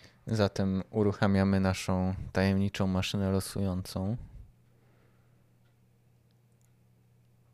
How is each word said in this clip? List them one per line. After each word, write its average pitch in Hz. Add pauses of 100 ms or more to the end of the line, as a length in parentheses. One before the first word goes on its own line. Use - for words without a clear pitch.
(260)
Zatem 98
uruchamiamy 98
naszą 92 (180)
tajemniczą 98
maszynę 95
losującą. 95 (3500)